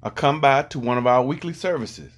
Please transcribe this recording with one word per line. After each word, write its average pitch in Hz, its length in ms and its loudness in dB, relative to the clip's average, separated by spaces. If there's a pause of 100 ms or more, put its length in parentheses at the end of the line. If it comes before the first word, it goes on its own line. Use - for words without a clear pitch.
or 110 120 -8
come 151 280 0
by 139 220 4
to - 160 -8
one 120 180 0
of 120 120 0
our 127 160 4
weekly 165 300 -6
services. 127 640 -8